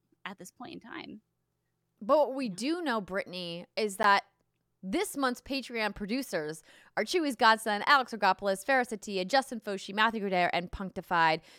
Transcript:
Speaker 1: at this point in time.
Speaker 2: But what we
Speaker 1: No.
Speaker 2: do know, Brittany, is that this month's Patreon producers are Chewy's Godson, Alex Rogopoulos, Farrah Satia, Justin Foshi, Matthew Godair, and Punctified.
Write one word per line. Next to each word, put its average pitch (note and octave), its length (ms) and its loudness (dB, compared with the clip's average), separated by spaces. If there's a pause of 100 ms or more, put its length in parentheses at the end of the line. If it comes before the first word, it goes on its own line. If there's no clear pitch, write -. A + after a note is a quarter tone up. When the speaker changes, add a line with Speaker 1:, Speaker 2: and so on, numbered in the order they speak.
(260)
Speaker 1:
at G3 140 -12
this F3+ 120 -16
point - 220 -14
in - 60 -14
time. - 420 -14 (800)
Speaker 2:
But B3 160 4
what C4 180 4
we C4+ 140 -2
Speaker 1:
No. F3 60 -6
Speaker 2:
do D4+ 260 -2
know, A#3+ 200 -2
Brittany, F3 640 -8 (100)
is G#3 220 -2
that G3+ 260 6 (600)
this C#4 320 -2
month's C4 260 -2
Patreon A#3 520 -4
producers F#3 720 -6 (340)
are A3 80 0
Chewy's D4 300 0
Godson, A3 500 4
Alex C4 280 4
Rogopoulos, G3+ 520 2
Farrah C4 180 4
Satia, G3 440 -4
Justin C4 320 0
Foshi, G3 340 -8
Matthew A3 340 2
Godair, F3+ 260 2
and F3 180 -2
Punctified. E3+ 720 0 (180)